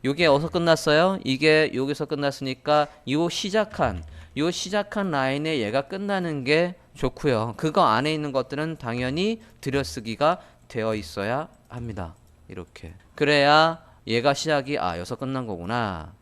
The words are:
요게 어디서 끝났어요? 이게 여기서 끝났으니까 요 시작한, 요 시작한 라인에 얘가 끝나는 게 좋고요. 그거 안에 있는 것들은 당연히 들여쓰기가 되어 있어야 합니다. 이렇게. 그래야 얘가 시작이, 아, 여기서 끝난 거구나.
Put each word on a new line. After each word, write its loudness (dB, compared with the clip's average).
요게 2
어디서 4
끝났어요? 4
이게 4
여기서 -2
끝났으니까 0
요 2
시작한, -2
요 0
시작한 -4
라인에 0
얘가 0
끝나는 -4
게 2
좋고요. -2
그거 2
안에 2
있는 -4
것들은 -4
당연히 -2
들여쓰기가 -2
되어 -2
있어야 -4
합니다. -10
이렇게. -14
그래야 4
얘가 2
시작이, -2
아, -2
여기서 -8
끝난 -6
거구나. -6